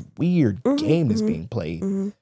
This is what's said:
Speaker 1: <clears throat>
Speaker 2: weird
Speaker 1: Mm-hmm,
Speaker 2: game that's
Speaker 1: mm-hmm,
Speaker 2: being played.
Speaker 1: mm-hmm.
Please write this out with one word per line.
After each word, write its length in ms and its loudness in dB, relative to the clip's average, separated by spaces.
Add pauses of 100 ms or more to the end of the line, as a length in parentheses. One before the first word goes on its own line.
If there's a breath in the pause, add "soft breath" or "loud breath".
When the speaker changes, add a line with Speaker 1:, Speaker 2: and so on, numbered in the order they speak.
Speaker 1:
<clears throat> 100 -20
Speaker 2:
weird 420 2
Speaker 1:
Mm-hmm, 140 2
Speaker 2:
game 320 2
that's 140 2
Speaker 1:
mm-hmm, 60 0
Speaker 2:
being 200 -4
played. 340 -6
Speaker 1:
mm-hmm. 280 -4 (120)